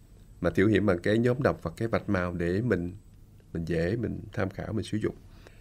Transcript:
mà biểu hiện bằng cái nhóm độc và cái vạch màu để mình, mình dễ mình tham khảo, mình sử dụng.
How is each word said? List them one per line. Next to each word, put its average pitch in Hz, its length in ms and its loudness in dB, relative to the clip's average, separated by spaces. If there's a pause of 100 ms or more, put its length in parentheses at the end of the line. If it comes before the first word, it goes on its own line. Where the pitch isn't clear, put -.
(400)
mà 85 160 2
biểu 98 100 6
hiện 104 200 4
bằng 90 120 4
cái 107 200 2
nhóm 123 240 2
độc 87 200 2
và 82 140 -4
cái 113 120 -4
vạch 98 200 -2
màu 90 240 0
để 87 280 0
mình, 92 320 0 (600)
mình 85 120 -4
dễ 85 320 0
mình 87 240 -6 (120)
tham 98 180 -4
khảo, - 220 -10
mình 107 120 -4
sử 107 140 -4
dụng. - 160 -2 (460)